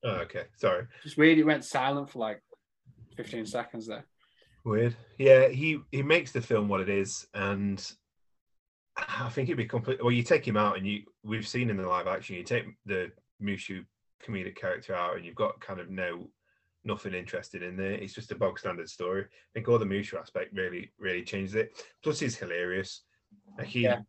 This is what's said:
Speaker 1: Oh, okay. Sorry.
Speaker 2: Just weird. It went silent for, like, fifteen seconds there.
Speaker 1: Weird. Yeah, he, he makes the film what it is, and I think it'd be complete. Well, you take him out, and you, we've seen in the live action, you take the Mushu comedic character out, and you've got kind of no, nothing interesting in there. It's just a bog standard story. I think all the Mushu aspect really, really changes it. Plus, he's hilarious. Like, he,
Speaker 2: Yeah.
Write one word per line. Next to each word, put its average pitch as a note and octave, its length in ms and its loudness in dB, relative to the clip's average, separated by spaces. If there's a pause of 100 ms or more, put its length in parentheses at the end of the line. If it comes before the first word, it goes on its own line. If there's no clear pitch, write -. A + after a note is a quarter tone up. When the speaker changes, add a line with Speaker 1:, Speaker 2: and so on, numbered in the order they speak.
Speaker 1:
Oh, G#2+ 180 -2
okay. E2+ 220 -8 (140)
Sorry. F#2 280 0 (180)
Speaker 2:
Just - 140 -10
weird. D#3 200 10
It D#3 60 8
went D3+ 220 4
silent C#3+ 440 -2
for, C3 100 -12
like, A2 220 -4 (720)
fifteen A2+ 300 -8
seconds A2+ 420 -8
there. A2 180 -10 (580)
Speaker 1:
Weird. A#2 320 2 (220)
Yeah, C3 320 12
he, D3 300 0 (120)
he C3+ 100 0
makes D3+ 300 4
the B2+ 100 0
film G#2+ 260 2
what G2 140 2
it F#2+ 80 -2
is, G2 440 -2
and G2 520 -2 (1120)
I - 320 -4
think B2+ 200 -2
it'd A#2 80 0
be A2+ 80 0
complete. A#2+ 360 -2
Well, A#2+ 100 4
you A#2+ 120 4
take A#2 240 2
him G#2+ 100 2
out, G2+ 200 4
and F#2+ 100 -4
you, G#2 140 -2 (220)
we've G#2+ 240 -4
seen B2 220 -2
in G2+ 80 -2
the F#2 100 -4
live F2+ 200 0
action, F#2 280 -4
you F2 80 -10
take - 220 -2 (200)
the F#2 260 -4 (300)
Mushu G2 440 -6 (380)
comedic F#2+ 320 -8
character F#2 400 -4
out, F2+ 220 -2
and F2 80 -12
you've F2 100 -16
got A2 240 -2
kind F#2 200 -10
of F2 100 -12
no, F2+ 400 -6 (540)
nothing G2+ 300 -6
interesting F2+ 500 -8
in F2+ 120 -10
there. G2 160 -4
It's G2+ 220 -8
just - 180 -12
a - 40 -8
bog G2 240 -2
standard F2 300 -6
story. F#2+ 340 -4
I - 300 -18
think - 140 -6
all A#2+ 100 6
the G#2+ 80 0
Mushu G2 340 -4
aspect - 340 -8
really, F2+ 440 -6
really F2+ 260 -4
changes G2 320 -6
it. A2 280 -2 (200)
Plus, D3+ 160 -2
he's B2 180 -2
hilarious. F2+ 640 -4 (560)
Like, - 100 -8
he, A#2 140 -2
Speaker 2:
Yeah. A#2+ 280 2